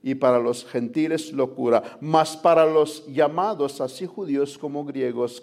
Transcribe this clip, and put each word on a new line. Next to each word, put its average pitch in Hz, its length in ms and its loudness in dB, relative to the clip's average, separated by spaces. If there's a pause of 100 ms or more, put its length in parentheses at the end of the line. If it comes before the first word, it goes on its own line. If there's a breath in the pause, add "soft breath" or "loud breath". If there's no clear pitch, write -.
y 135 100 -4
para 131 240 4
los 120 280 -2
gentiles 156 680 -4
locura, 127 640 0
mas 156 380 2
para 165 300 6
los 151 400 0
llamados, 147 720 0
así 135 240 -6
judíos 143 500 -4
como 147 300 -8
griegos, 123 580 -4